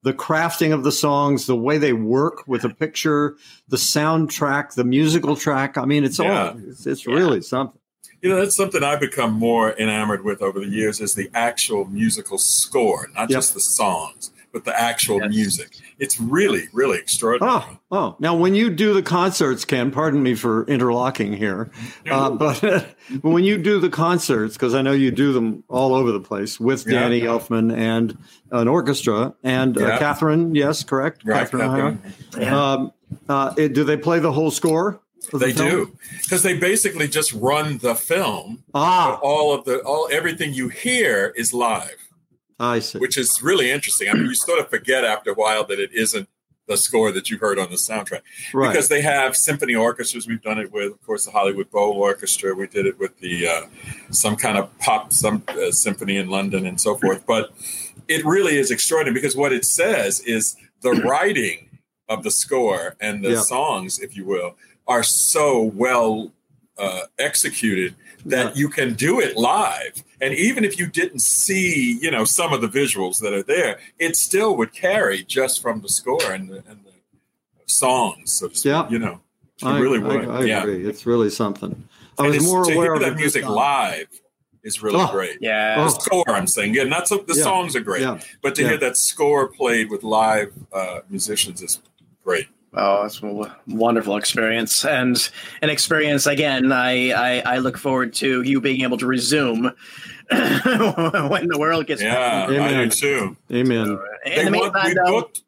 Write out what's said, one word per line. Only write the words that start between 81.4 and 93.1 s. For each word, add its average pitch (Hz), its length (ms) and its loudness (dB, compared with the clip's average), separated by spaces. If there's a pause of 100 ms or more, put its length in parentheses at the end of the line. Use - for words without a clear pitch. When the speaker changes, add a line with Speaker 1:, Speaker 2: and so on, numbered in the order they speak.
Speaker 1:
I 143 60 0
Speaker 2:
And 143 40 4
Speaker 1:
was 147 100 2
Speaker 2:
it's, 156 80 2
Speaker 1:
more 185 200 2
Speaker 2:
to 160 80 2
Speaker 1:
aware 170 120 2
Speaker 2:
hear 165 100 2
Speaker 1:
of 147 60 0
Speaker 2:
that 135 120 0
Speaker 1:
it - 40 -6
Speaker 2:
music 143 240 0
Speaker 1:
this 131 80 -6
time. 131 60 -2
Speaker 2:
live 113 520 0 (560)
is 107 180 -8
really 107 200 2
Speaker 1:
Oh. 147 100 2
Speaker 2:
great. 92 300 -4
Speaker 3:
Yeah. 110 360 0
Speaker 2:
The 151 60 2
Speaker 1:
Oh. 156 160 2
Speaker 2:
score, 175 300 0
I'm 95 180 0
saying. 107 260 0
Yeah, 135 100 2
not 160 240 -2
so, 202 100 0 (100)
the 165 80 0
Speaker 1:
Yeah. 151 80 2
Speaker 2:
songs 180 320 0
are - 60 -2
great. 101 200 -4
Speaker 1:
Yeah. 123 180 -4 (220)
Speaker 2:
But 139 140 -4
to 151 60 -2
Speaker 1:
Yeah. 120 80 2
Speaker 2:
hear 131 80 0
that 123 200 -2
score 143 500 2
played 117 420 0
with 104 140 -6
live, 107 480 2 (200)
uh, 92 280 -6 (100)
musicians 98 520 -4
is - 180 -4 (440)
great. 87 240 -2 (280)
Speaker 3:
Oh, 101 300 2
it's 107 140 -12